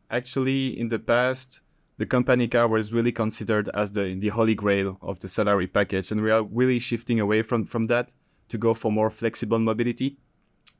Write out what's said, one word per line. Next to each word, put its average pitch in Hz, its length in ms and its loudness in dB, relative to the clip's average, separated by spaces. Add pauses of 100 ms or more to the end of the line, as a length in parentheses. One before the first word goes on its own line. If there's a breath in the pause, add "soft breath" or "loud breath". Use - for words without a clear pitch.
actually, 131 680 -2
in 117 80 -2
the 110 100 -2
past, 123 640 -2 (380)
the - 80 -2
company 123 400 2
car 117 200 2
was 110 240 0
really 117 200 2
considered 107 640 -2
as 104 160 -2
the, 98 240 -2
the 101 140 -2
holy 110 260 2
grail 98 480 0
of 90 160 -8
the 95 80 -12
salary 101 400 2
package. 98 440 -2
And 107 120 0
we 107 80 2
are 113 100 4
really 123 380 0
shifting 117 400 -2
away 107 240 2
from, 113 200 -2
from 113 220 -2
that 120 260 0 (380)
to 117 80 -6
go 113 160 2
for 110 180 0
more 107 200 2
flexible 113 480 -2
mobility. 117 580 0 (640)